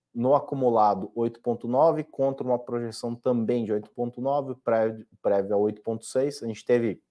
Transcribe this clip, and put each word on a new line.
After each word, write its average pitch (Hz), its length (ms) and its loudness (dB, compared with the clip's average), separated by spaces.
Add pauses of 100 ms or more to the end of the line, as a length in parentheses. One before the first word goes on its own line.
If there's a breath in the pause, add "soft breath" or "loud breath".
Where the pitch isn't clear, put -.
(160)
no 127 200 2
acumulado 110 800 2
oito 117 260 -4
ponto 117 260 -4
nove, 151 360 4
contra 135 420 -4
uma 123 140 0
projeção 120 560 -6
também 120 500 0
de 107 80 0
oito 104 160 -2
ponto 120 320 -6
nove, 135 300 -2
o 123 40 -10
prévio, 113 560 -2
o - 100 -20
prévio 101 320 2
é - 20 2
oito 104 260 0
ponto 113 240 -6
seis. 139 380 -4
A - 20 -10
gente 110 180 -8
teve 117 480 0